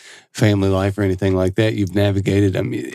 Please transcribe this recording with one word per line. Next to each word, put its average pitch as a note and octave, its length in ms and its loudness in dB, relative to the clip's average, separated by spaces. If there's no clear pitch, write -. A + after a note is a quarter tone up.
family G2+ 380 2
life F#2+ 280 0
or G#2 60 -2
anything F#2+ 320 0
like F#2 200 0
that, A2 200 2
you've F#2+ 200 -2
navigated, G2 600 0
I F2+ 60 -2
mean, - 340 -6